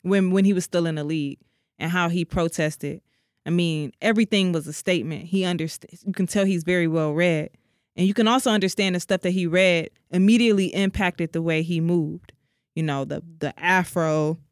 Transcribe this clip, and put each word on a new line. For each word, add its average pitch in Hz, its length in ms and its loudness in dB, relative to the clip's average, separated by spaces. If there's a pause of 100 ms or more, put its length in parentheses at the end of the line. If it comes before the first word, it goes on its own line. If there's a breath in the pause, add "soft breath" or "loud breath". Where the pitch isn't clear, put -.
when, 185 280 2
when 190 140 4
he 202 80 4
was 180 100 0
still 170 220 -2
in 165 100 -2
the 151 80 -4
league 147 360 -4 (400)
and 160 120 -4
how 175 180 0
he 170 160 0
protested. 160 760 -4 (440)
I - 40 -6
mean, 165 520 -2
everything 208 500 2
was 160 160 -4
a 151 60 -10
statement. 160 520 -4
He 185 180 0
underst-, 170 420 -6 (200)
you 196 80 -4
can 180 140 0
tell 196 180 0
he's 185 200 0
very 175 220 2
well 156 260 0
read, 165 380 0 (440)
and 180 100 0
you 196 80 2
can 226 140 2
also 247 240 2
understand 190 440 0
the 180 40 -2
stuff 185 220 -2
that 180 100 0
he 180 160 0
read 175 420 2 (220)
immediately 202 560 4
impacted 185 680 -2
the 165 80 -2
way 165 220 0
he 170 160 -2
moved. 165 540 -2 (420)
You 160 80 -2
know, 139 220 -2
the, 147 180 -8 (160)
the - 200 -6
afro 165 760 0 (140)